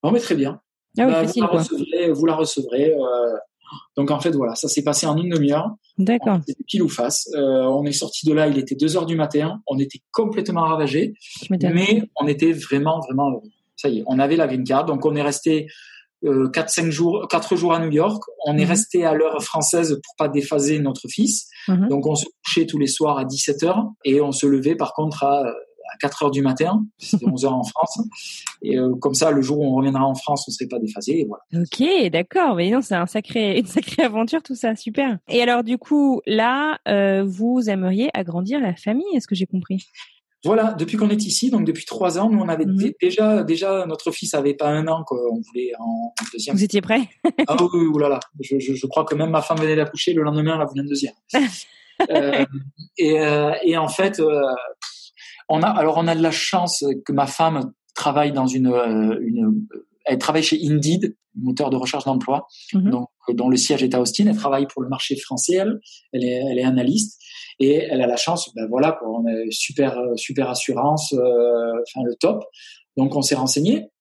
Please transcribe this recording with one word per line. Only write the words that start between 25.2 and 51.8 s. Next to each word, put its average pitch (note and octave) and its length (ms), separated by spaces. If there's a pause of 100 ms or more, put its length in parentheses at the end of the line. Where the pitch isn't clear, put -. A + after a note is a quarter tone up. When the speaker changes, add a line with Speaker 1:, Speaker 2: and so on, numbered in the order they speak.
Speaker 1:
à, C#3 200 (500)
à - 60
quatre - 240
heures C#3+ 80
du C3+ 120
matin. E3 420 (140)
C'était C#3 280
Speaker 2:
<laughs> C3 80
Speaker 1:
onze B2+ 100
heures C3 120
en B2 80
France. - 340 (640)
Et, - 160
euh, B2+ 220
comme C#3 140
ça, D#3+ 180
le C#3 100
jour C#3+ 160
où D3+ 60
on C3 100
reviendra C3+ 300
en C3+ 100
France, C#3+ 320
on A2 60
serait - 160
pas B2 100
déphasé A2+ 420
et C#3 60
voilà. G#2 160 (120)
Speaker 2:
Ok, A#3+ 580
d'accord. A3+ 420
Mais F3 160
non, B3 100
c'est G#3+ 140
un F3 120
sacré, G#3+ 520
une A3 80
sacrée - 380
aventure, A3+ 380
tout C4+ 120
ça. A3+ 220
Super. A#3 420 (100)
Et A#3 140
alors, A#3+ 220
du A#3+ 140
coup, C#4 480
là, C4 600
euh, G3 400
vous A3 420
aimeriez F#3+ 460
agrandir F#3 460
la F3+ 160
famille, D4+ 400
est-ce A3+ 100
que - 80
j'ai F#3 120
compris ? F#3 360 (600)
Speaker 1:
Voilà, A3 300
depuis E3+ 220
qu'on G#3 140
est G#3+ 160
ici, A#3+ 240
donc G#3+ 160
depuis D#3+ 200
trois F3 320
ans, A3 120
nous, G#3 80
on F3 100
avait D#3+ 180
Speaker 2:
Mhm. F#3+ 100
Speaker 1:
dé-, G#3+ 260
déjà, G#3+ 400
déjà, F#3 440
notre D#3+ 260
fils - 220
avait C#3+ 200
pas C#3+ 140
un D#3 180
an D#3+ 180
qu'on A#2+ 360
voulait B2 380
en, A#2 60
en A2+ 480
deuxième. - 220
Speaker 2:
Vous G3 100
étiez G3+ 180
prêts ? A3 260 (160)
<laughs> - 240
Speaker 1:
Ah D3+ 120
oui, F3 140
oui, E3+ 120
oulala. C#3+ 340 (200)
Je, C3+ 200
je, C3 140
je C3+ 120
crois D#3 180
que D#3 120
même D#3+ 140
ma D#3 120
femme D#3+ 160
venait D#3 180
d'accoucher, D#3 360
le D#3+ 100
lendemain, D3+ 320
elle D#3 80
a C#3+ 40
voulu C#3 160
un - 20
deuxième. C#3 300 (180)
Speaker 2:
<laughs> C4+ 80 (680)